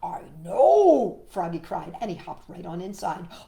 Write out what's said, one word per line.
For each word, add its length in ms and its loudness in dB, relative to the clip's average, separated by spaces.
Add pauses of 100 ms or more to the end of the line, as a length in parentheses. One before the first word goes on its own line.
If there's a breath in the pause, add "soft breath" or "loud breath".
I 200 -12 (200)
know, 840 4
Froggy 300 -6
cried, 420 -10
and 100 -6
he 60 -6
hopped 320 -16
right 160 -18
on 160 -10
inside. 480 -8 (200)